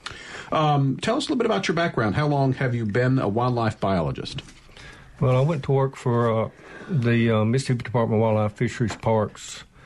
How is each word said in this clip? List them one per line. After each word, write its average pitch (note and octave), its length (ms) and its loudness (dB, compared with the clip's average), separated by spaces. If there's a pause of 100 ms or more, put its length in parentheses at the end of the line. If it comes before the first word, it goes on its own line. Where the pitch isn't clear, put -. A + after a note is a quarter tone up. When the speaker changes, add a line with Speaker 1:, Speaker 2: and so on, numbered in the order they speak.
(520)
Speaker 1:
Um, C#3+ 460 2
tell - 180 0
us D4+ 80 -2
a - 40 -8
little D4 100 0
bit A#3 80 0
about G3+ 240 0
your F3 60 0
background. D#3 400 0
How D3+ 120 0
long C#3 280 2
have B2+ 200 -2
you A#2 100 -2
been B2+ 340 2
a - 100 0
wildlife A#2 500 0
biologist? F2+ 640 -2 (800)
Speaker 2:
Well, B2+ 160 4
I B2+ 80 4
went D3+ 180 -2
to - 80 -2
work C3+ 240 2
for, A#2 480 2
uh, G2+ 60 -4 (400)
the, A#2 420 2
uh, G#2+ 140 2
Mississippi B2 400 0
Department A2+ 360 0
of - 20 4
Wildlife, G#2+ 280 2
Fisheries, A#2 460 -4
Parks - 640 -2 (220)